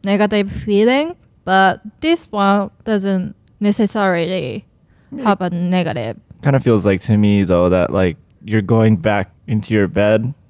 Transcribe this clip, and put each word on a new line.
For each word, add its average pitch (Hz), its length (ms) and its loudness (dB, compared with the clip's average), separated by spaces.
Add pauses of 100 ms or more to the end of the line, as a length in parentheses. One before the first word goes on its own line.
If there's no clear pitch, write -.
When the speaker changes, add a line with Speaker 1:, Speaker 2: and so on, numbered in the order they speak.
Speaker 1:
negative 202 480 0
feeling, 247 640 0 (300)
but 190 380 2 (180)
this 330 320 -2
one 202 380 0 (140)
doesn't 196 520 -2 (240)
necessarily 190 1040 -2 (480)
Speaker 2:
Yeah. 269 120 -8
Speaker 1:
have 202 180 0
a 180 80 -4
negative. 175 680 -4 (260)
Speaker 2:
Kind 139 140 2
of 127 60 0
feels 110 240 2
like 95 160 0
to 107 160 0
me, 101 260 2
though, 90 240 2
that, 90 240 0
like, 90 240 0 (260)
you're 107 200 -2
going 110 340 2
back 98 340 -2 (160)
into 110 280 -4
your 101 140 2
bed, 107 440 0 (180)